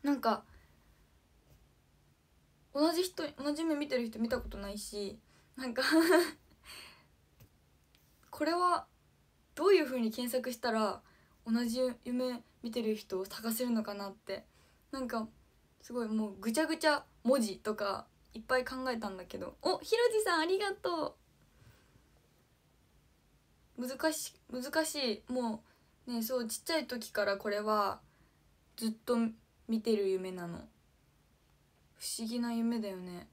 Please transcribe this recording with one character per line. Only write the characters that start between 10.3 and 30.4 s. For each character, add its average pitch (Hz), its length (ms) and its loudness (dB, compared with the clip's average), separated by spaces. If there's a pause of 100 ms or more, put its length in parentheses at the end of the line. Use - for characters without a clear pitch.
索 254 220 -2
し 233 60 -8
た 233 140 0
ら 214 300 0 (440)
同 226 180 2
じ 233 160 0 (240)
夢 247 400 -2 (180)
見 233 80 -6
て 233 120 -2
る 214 120 2
人 190 240 -6
を 190 60 -2
探 220 260 -6
せ 240 140 0
る 240 60 0
の 226 120 2
か 208 120 -6
な 202 160 -6
っ 196 40 -14
て。 - 300 -10 (460)
な 269 100 -6
ん 247 80 -4
か、 226 180 -2 (540)
す - 140 -14
ご 240 100 -2
い 220 40 -4
も 220 200 0
う 196 100 -10
ぐ 220 140 -2
ち 226 60 2
ゃ 320 80 4
ぐ 311 100 -2
ち 320 100 0
ゃ 294 200 4 (160)
文 262 180 6
字 202 200 -2
と - 140 -2
か - 320 -4 (280)
い 226 60 -12
っ - 20 -18
ぱ 254 160 2
い 254 80 0
考 262 240 -4
え 233 80 -2
た 214 100 -4
ん 190 80 -6
だ 180 80 -12
け - 140 -10
ど。 180 240 -10
お、 370 160 2
ひ - 180 2
ろ 480 60 4 (100)
じ 427 100 4
さ 359 140 4
ん 311 40 4
あ 320 40 2
り 370 140 2
が 403 140 0
と 349 440 -2 (2500)
う。 247 100 -6
難 311 240 0
し、 - 220 -8 (180)
難 285 320 -2
し 254 420 -2
い。 247 60 -8
も 233 320 -2 (420)
う 247 60 -6
ね、 226 100 -2
そ 254 140 -2
う、 240 100 -2
ち - 140 -8
っ - 20 -20
ち - 100 -8
ゃ 320 60 4
い 254 80 -2
時 240 240 -8
か 208 140 0
ら 196 140 2
こ 208 100 -4
れ 208 120 0
は 208 420 0 (760)
ず 226 120 -2
っ - 20 2
と 240 260 -2 (500)
見 226 140 0
て 220 160 2
る 196 140 2
夢 185 200 -2
な 175 160 -8